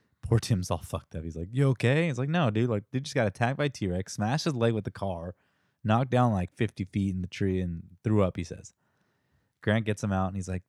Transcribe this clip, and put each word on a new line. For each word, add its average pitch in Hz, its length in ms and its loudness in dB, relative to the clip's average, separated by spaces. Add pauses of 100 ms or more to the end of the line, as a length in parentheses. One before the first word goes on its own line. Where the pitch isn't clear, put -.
(220)
Poor 117 160 4
Tim's 92 320 0
all 87 100 0
fucked - 360 -10
up. 80 80 -8
He's 80 140 -8
like, 85 120 -6
"You 135 200 2
okay?" 135 380 2
He's 127 120 -4
like, 135 80 -4
"No, 156 220 2
dude. 113 200 2
Like, 104 220 0
they 131 80 -2
just 143 160 -6
got 120 100 4
attacked 120 320 0
by 147 80 0
a 143 40 -2
T-Rex, 92 440 -4
smashed 113 300 0
his 160 100 -2
leg 117 200 2
with 107 100 -2
the 95 80 -8
car, 90 420 -8 (480)
knocked 123 300 2
down, 123 220 4
like, 90 200 0
fifty 104 300 -2
feet 98 320 0
in 92 60 -4
the 90 60 -4
tree, 92 340 0
and 85 220 -4 (200)
threw 107 180 4
up," 90 140 2
he 90 80 -4
says. - 300 -14 (880)
Grant 107 240 2
gets 104 180 -2
him 104 80 0
out, 95 160 2
and 92 80 -6
he's 90 140 -6
like, 92 200 -6